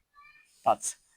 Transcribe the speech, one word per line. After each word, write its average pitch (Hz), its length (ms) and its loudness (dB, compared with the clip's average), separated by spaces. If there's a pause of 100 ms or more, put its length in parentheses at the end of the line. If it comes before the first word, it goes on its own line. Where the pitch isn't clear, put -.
(640)
पाच. - 300 2 (220)